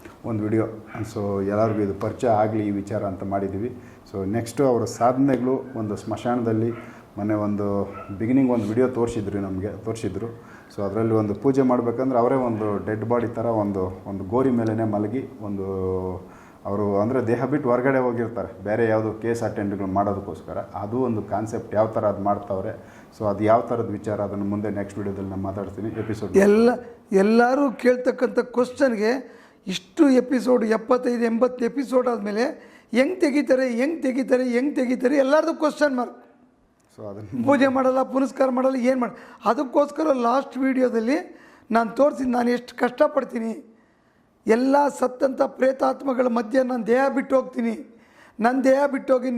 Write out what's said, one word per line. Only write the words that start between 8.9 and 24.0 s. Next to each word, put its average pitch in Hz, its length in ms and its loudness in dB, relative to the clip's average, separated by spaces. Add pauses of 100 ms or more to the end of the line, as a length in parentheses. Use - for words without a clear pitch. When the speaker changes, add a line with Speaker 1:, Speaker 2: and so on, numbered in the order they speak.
Speaker 1:
ನಮಗೆ, 95 460 -6
ತೋರಿಸಿದ್ರು. 107 420 -6 (480)
So 104 80 -4
ಅದರಲ್ಲಿ 110 300 0
ಒಂದು 107 220 2
ಪೂಜೆ 135 260 2
ಮಾಡ್ಬೇಕಂದ್ರೆ 123 580 0
ಅವರೇ 123 160 4
ಒಂದು 107 500 -2
ಡೆಡ್ 107 200 -2
ಬಾಡಿ 117 220 0
ಥರ 113 180 -4
ಒಂದು, 101 600 -2
ಒಂದು 98 180 -8
ಗೋರಿ 120 260 2
ಮೇಲೇ 113 340 0
ಮಲಗಿ 107 440 -2 (140)
ಒಂದು 101 220 -6 (1000)
ಅವರು 101 340 0
ಅಂದರೆ 117 280 0
ದೇಹ 117 180 2
ಬಿಟ್ಟು 127 240 0
ಹೊರಗಡೆ 127 300 2
ಹೋಗಿರ್ತಾರೆ 113 640 -4
ಬೇರೆ 110 220 0
ಯಾವುದೋ 110 280 2
ಕೇಸ್ 117 300 -2
ಅಟೆಂಡ್‌ಗಳು 101 440 -4
ಮಾಡೋದಕ್ಕೋಸ್ಕರ. 95 720 -2
ಅದು 104 420 -6
ಒಂದು 117 220 -2
ಕಾನ್ಸೆಪ್ಟ್ 113 540 -6
ಯಾವ 107 120 4
ಥರ 110 180 -2
ಅದು 98 180 0
ಮಾಡ್ತಾವ್ರೆ. 98 600 -4 (360)
So 110 80 -2
ಅದು 101 160 -2
ಯಾವ 110 180 6
ಥರದ 98 280 -4
ವಿಚಾರ 104 320 -4